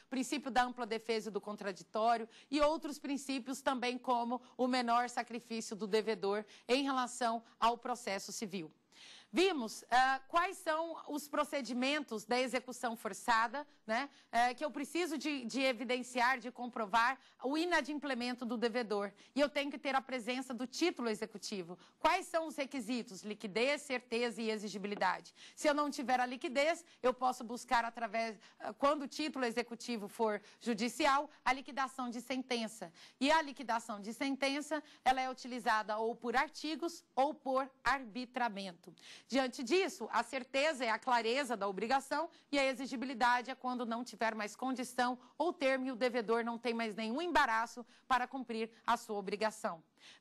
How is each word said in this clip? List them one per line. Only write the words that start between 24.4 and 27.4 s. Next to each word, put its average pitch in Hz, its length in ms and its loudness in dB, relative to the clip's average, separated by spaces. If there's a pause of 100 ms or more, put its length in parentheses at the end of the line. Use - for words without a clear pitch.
e 220 100 -2
exigibilidade. 196 840 -2 (200)
Se - 140 2
eu 285 60 6
não 294 160 2
tiver 254 280 0
a 247 80 2
liquidez, 285 580 0 (180)
eu 247 100 4
posso 254 320 0